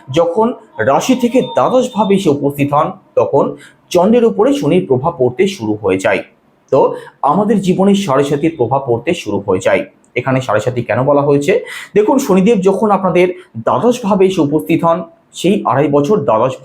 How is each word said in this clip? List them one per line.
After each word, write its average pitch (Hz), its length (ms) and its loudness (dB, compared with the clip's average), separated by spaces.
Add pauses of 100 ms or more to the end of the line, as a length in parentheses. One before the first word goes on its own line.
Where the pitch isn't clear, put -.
(140)
যখন 247 380 0 (260)
রাশি 143 360 2
থেকে 240 280 0
দ্বাদশ 220 520 0
ভাবে 196 200 0
এসে 175 160 2
উপস্থিত 143 440 -2
হন, 160 160 0 (240)
তখন 139 420 0 (320)
চন্দ্রের 220 360 4
উপরে 214 280 2
শনির 175 340 0
প্রভাব 131 320 0
পড়তে 123 280 0
শুরু 107 360 -4
হয়ে 95 160 0
যায়। 98 240 0 (480)
তো 139 240 2 (280)
আমাদের 202 380 0
জীবনে 190 340 2
সাড়ে 143 300 0
সাতির 147 320 -2
প্রভাব 127 300 -2
পড়তে 120 280 -2
শুরু 101 320 -6
হয়ে 92 140 0
যায়। 95 240 0 (300)
এখানে 127 260 -2
সাড়ে 107 200 -2
সাতি 120 220 -4
কেন 113 200 -2
বলা 143 200 2
হয়েছে? 147 420 0 (300)
দেখুন, 214 240 2
শনিদেব 190 420 2
যখন 196 300 0
আপনাদের 185 380 0 (300)
দ্বাদশ 131 460 0
ভাবে 190 220 2
এসে 185 140 0
উপস্থিত 151 440 0
হন, 165 180 0 (300)
সেই 202 320 0
আড়াই 139 240 0
বছর 143 280 2
দ্বাদশ 120 380 0 (100)